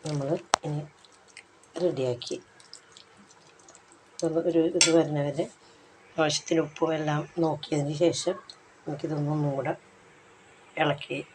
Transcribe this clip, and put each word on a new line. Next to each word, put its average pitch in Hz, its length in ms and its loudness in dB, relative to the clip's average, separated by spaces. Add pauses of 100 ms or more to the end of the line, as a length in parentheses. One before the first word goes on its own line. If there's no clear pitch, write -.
നമ്മൾ 143 220 -2 (380)
ഇനി 151 160 -4 (1000)
റെഡിയാക്കി 131 540 0 (1800)
ഇതൊന്ന് 160 220 0
ഒരു 165 220 4 (160)
ഇത് 160 180 4
വരുന്നവരെ 147 500 2 (680)
ആവശ്യത്തിന് 160 440 2
ഉപ്പും 156 340 -2
എല്ലാം 151 340 0 (100)
നോക്കിയതിന് 151 680 0
ശേഷം 170 320 2 (500)
നമുക്കിതൊന്നും 147 460 -2
ഒന്നും 147 240 0
കൂടെ 139 180 -2 (1080)
ഇളക്കി 147 360 -2 (160)